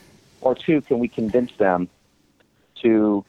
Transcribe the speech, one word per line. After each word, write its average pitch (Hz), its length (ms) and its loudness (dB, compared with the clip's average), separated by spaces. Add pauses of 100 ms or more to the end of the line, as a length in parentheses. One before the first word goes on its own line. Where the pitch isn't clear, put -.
(420)
Or 127 120 0
two, 151 280 0
can 123 180 -2
we 120 80 -2
convince 120 500 -2
them 90 320 0 (960)
to 107 460 2